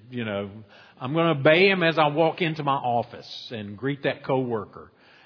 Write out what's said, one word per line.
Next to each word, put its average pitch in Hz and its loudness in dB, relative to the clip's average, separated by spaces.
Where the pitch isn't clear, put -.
you 123 -8
know, 101 -6
I'm 131 -8
gonna 165 2
obey 160 6
him 190 0
as 165 2
I 151 6
walk 156 0
into 156 -2
my 139 0
office - -6
and 104 -12
greet 139 -4
that 135 -2
coworker. 117 -4